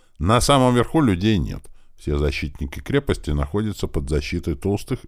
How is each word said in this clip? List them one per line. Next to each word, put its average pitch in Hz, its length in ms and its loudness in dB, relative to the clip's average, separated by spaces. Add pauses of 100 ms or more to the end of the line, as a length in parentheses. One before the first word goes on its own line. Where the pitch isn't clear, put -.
(200)
На 107 200 4
самом 127 360 6
верху 120 260 2
людей 104 360 4
нет. 64 260 -4 (340)
Все 73 200 -4
защитники 73 640 -4
крепости - 520 -2
находятся 98 560 -2
под 71 220 -6
защитой 76 460 -4
толстых 101 520 -4